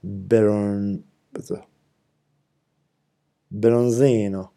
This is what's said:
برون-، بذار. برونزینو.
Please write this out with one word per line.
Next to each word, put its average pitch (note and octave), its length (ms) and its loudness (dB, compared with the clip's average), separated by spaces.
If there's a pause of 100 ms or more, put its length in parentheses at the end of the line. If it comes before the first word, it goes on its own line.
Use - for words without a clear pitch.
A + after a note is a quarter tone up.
برون-، G2+ 1000 0 (300)
بذار. - 320 -12 (1800)
برونزینو. A2+ 960 2 (100)